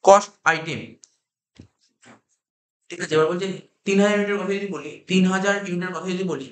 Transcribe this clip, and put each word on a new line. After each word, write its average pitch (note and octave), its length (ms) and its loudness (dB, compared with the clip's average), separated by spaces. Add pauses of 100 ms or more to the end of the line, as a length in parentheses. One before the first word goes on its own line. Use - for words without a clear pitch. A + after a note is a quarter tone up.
cost G3 240 8 (180)
item, D#3+ 320 -4 (2000)
ঠিক E3+ 140 -14
আছে, D#3 120 -6
এবার D#3 160 4
বলছে F#3 160 -4 (380)
তিন G3 160 2
হাজার G#3 160 4
ইউনিটের G3+ 240 -2
কথা G3 180 -4
যদি G3+ 160 -8
বলি, C#3+ 160 -12 (180)
তিন F#3 140 4 (100)
হাজার G3 220 0 (120)
ইউনিটের F3 280 -6
কথা E3 180 -8
যদি F#3 180 -4
বলি C3+ 200 -8